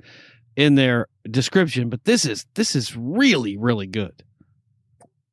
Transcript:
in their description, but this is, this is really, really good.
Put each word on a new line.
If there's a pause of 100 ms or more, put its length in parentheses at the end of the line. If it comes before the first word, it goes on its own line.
(560)
in
their (220)
description,
but
this
is, (100)
this
is
really,
really
good. (1080)